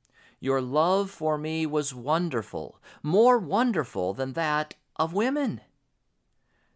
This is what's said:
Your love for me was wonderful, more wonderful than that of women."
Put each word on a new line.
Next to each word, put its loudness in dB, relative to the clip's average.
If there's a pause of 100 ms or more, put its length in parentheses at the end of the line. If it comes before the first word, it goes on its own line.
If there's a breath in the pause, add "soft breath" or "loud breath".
(400 soft breath)
Your 0
love 2
for -2
me -2
was -2
wonderful, -2 (220 loud breath)
more 6
wonderful 0
than -4
that -2 (220)
of -2
women." 0 (1160)